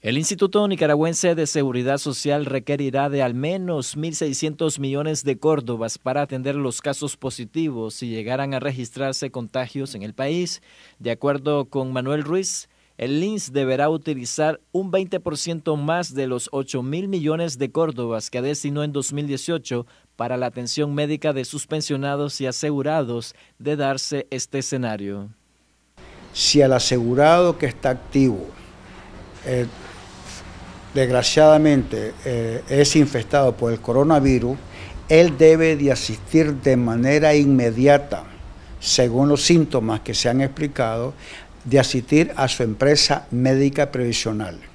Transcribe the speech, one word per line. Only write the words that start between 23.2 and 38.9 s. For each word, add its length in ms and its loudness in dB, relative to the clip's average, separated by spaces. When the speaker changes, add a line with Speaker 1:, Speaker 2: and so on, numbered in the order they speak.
Speaker 1:
de 180 -4
darse 540 -4
este 300 -6
escenario. 680 -6
Speaker 2:
Si 300 4
al 100 6
asegurado 840 4
que 80 -2
está 240 -2
activo, 560 0
eh, 220 -2
desgraciadamente, 1200 6
eh, 440 -4
es 280 4
infectado 600 2
por 160 0
el 80 -4
coronavirus, 800 2
él 300 8
debe 380 8
de 160 2
asistir 600 0
de 220 2
manera 560 4
inmediata, 920 4
según 480 2